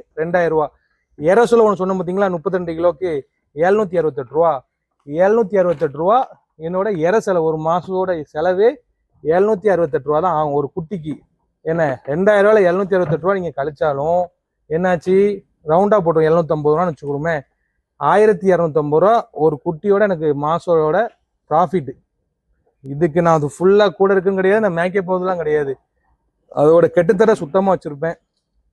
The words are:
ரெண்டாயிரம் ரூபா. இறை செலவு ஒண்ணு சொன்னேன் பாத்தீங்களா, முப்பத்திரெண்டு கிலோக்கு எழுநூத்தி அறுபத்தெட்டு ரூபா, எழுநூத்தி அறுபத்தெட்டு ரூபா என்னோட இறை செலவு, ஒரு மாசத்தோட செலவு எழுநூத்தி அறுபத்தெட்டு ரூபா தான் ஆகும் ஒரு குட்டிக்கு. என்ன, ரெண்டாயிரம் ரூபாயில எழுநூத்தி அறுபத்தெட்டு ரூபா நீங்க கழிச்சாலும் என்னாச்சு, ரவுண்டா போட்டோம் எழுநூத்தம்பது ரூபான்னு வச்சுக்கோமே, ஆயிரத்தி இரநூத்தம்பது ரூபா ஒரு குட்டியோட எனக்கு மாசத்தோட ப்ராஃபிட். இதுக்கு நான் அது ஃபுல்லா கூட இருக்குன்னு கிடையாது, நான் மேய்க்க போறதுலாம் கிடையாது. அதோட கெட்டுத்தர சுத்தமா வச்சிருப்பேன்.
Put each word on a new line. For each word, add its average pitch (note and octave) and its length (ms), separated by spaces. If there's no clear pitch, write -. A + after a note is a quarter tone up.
ரெண்டாயிரம் E3+ 380
ரூபா. D3+ 120
இறை F#3 280
செலவு A3+ 200
ஒண்ணு F#3+ 140
சொன்னேன் F#3 200
பாத்தீங்களா, F#3 300
முப்பத்திரெண்டு F3 440
கிலோக்கு F3 360
எழுநூத்தி F3+ 420
அறுபத்தெட்டு C#3+ 380
ரூபா, E3 160
எழுநூத்தி G3 500
அறுபத்தெட்டு D#3+ 400
ரூபா G3 200
என்னோட F3+ 280
இறை F3+ 220
செலவு, F3 260
ஒரு D#3+ 160
மாசத்தோட F3+ 640
செலவு F3+ 420
எழுநூத்தி G3+ 460
அறுபத்தெட்டு D3+ 400
ரூபா D3+ 100
தான் E3+ 160
ஆகும் D3 220
ஒரு C#3+ 120
குட்டிக்கு. D#3+ 440
என்ன, E3 180
ரெண்டாயிரம் G3 400
ரூபாயில G#3+ 200
எழுநூத்தி F#3 300
அறுபத்தெட்டு D#3+ 300
ரூபா G3 100
நீங்க F3 160
கழிச்சாலும் D3+ 680
என்னாச்சு, F3+ 440
ரவுண்டா G3 320
போட்டோம் D#3+ 300
எழுநூத்தம்பது D3+ 460
ரூபான்னு E3+ 180
வச்சுக்கோமே, D3 440
ஆயிரத்தி F#3+ 460
இரநூத்தம்பது D#3+ 560
ரூபா G#3+ 120
ஒரு D3+ 200
குட்டியோட G3 460
எனக்கு D#3+ 240
மாசத்தோட D#3+ 600
ப்ராஃபிட். D#3 400
இதுக்கு D3 380
நான் E3 160
அது D3 120
ஃபுல்லா G3+ 400
கூட G3 220
இருக்குன்னு F#3+ 280
கிடையாது, G3+ 240
நான் E3+ 140
மேய்க்க F#3 240
போறதுலாம் F#3 380
கிடையாது. D3+ 320
அதோட D#3+ 360
கெட்டுத்தர F#3+ 460
சுத்தமா F#3+ 380
வச்சிருப்பேன். D#3+ 440